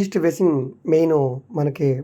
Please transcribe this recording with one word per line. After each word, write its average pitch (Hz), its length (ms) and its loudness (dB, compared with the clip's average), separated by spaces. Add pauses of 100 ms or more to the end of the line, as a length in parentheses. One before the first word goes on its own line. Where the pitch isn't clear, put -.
ఈస్ట్ 196 240 -2
ఫేసింగ్ 165 340 2 (340)
మెయిన్ 160 240 4 (420)
మనకి 143 300 0 (140)